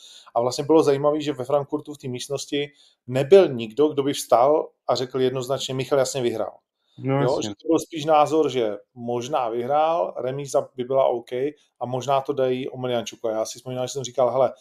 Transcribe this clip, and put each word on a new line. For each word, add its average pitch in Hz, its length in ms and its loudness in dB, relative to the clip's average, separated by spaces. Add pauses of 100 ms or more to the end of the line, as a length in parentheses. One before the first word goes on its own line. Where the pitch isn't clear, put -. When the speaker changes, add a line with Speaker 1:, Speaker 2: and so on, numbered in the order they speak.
(360)
Speaker 1:
A 117 60 0
vlastně 123 220 -2
bylo 156 200 6
zajímavé, 147 380 2
že 147 120 -4
ve 127 120 -6
Frankfurtu 143 480 -4
v 139 40 -16
té 143 100 -12
místnosti 139 640 -6 (360)
nebyl 139 460 8
nikdo, 117 340 0
kdo 139 160 0
by 139 100 0
vstal 135 560 4 (180)
a 127 80 2
řekl 131 260 -4
jednoznačně, 127 520 -2
„Michal 135 260 0
jasně 127 220 -2
vyhrál.“ 110 360 -4 (400)
Speaker 2:
No, 135 240 -2
Speaker 1:
Jo, - 0 -
Speaker 2:
jasně. 135 280 -2
Speaker 1:
že 101 120 -12
to - 60 -12
byl 160 120 2
spíš 156 260 -8
názor, 151 440 4
že 117 280 -2 (180)
možná 120 540 -4
vyhrál, 151 680 0
remíza 135 580 -4
by 127 80 -6
byla 131 220 2
OK 120 260 -2 (480)
a 131 60 -6
možná 131 360 -2
to 143 120 -6
dají 127 360 -2
Omeliančuku. 123 580 -6
A 110 40 -2
já 110 140 -2
si - 140 -14
vzpomínám, 127 280 -6
že 123 60 -10
jsem 139 100 -8
říkal, 123 280 0
„Hele, 123 300 2